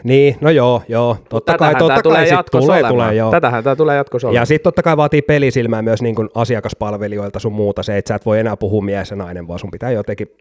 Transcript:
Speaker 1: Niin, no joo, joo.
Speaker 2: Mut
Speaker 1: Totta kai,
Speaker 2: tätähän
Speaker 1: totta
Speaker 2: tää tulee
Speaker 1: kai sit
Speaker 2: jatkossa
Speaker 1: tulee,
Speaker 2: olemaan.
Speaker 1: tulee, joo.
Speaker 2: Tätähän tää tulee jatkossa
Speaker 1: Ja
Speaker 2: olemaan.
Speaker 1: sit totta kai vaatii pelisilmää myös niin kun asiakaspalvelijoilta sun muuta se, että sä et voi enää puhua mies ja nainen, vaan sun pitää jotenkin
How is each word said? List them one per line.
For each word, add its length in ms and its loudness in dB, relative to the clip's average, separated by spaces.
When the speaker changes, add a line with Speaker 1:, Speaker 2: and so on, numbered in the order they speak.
Speaker 1:
Niin, 360 4
no 100 2
joo, 380 2
joo. 260 0
Speaker 2:
Mut 140 -12
Speaker 1:
Totta 240 -2
kai, 60 0
Speaker 2:
tätähän 200 2
Speaker 1:
totta 160 4
Speaker 2:
tää 80 2
tulee 160 4
Speaker 1:
kai 80 4
sit 100 4
Speaker 2:
jatkossa 300 0
Speaker 1:
tulee, 140 4
Speaker 2:
olemaan. 140 0
Speaker 1:
tulee, 200 0
joo. 160 0
Speaker 2:
Tätähän 340 0
tää 120 0
tulee 200 2
jatkossa 300 -4
Speaker 1:
Ja 40 -2
Speaker 2:
olemaan. 160 2
Speaker 1:
sit 160 2
totta 200 0
kai 140 2
vaatii 260 2
pelisilmää 600 0
myös 200 0
niin 120 -2
kun 200 -4
asiakaspalvelijoilta 1040 -4
sun 140 -4
muuta 300 -2
se, 160 -2
että 100 -6
sä 60 -2
et 120 -6
voi 140 2
enää 160 -2
puhua 260 0
mies 280 -6
ja 60 -10
nainen, 320 -10
vaan 100 -10
sun 120 -10
pitää 200 -8
jotenkin 360 -4